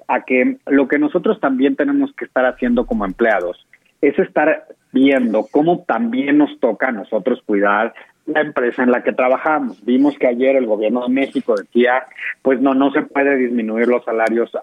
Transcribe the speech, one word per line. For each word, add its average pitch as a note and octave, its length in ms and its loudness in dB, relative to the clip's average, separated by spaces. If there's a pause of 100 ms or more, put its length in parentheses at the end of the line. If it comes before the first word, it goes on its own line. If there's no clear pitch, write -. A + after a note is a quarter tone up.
A B2 160 -2
que B2+ 340 0 (100)
lo C#3 200 2
que D3 100 0
nosotros F3 440 0
también C3+ 340 0
tenemos C#3 400 0
que - 80 -14
estar B2+ 220 -2
haciendo B2 400 0
como A2 180 -4
empleados F#2+ 640 -2 (320)
es C#3+ 200 -2
estar D#3 480 -2 (260)
viendo C3 580 2
cómo E3 340 2
también B2+ 520 0
nos D3 240 0
toca A#2 260 0
a C3 60 -2
nosotros A2 520 -4
cuidar G#2 480 0 (320)
la D#3 140 -2
empresa C3+ 440 -2
en B2 80 4
la A#2+ 120 0
que B2+ 80 0
trabajamos. C3 720 -2
Vimos C3+ 340 2
que C#3 100 0
ayer B2+ 280 2
el C3 100 2
gobierno G#2+ 360 0
de B2 120 -2
México C3 420 -2
decía, B2 500 0 (360)
pues C3 200 0
no, C3+ 120 2
no C3+ 200 2
se D3+ 80 0
puede C#3 340 -2
disminuir A#2 540 -2
los A#2+ 160 0
salarios A2+ 440 0 (140)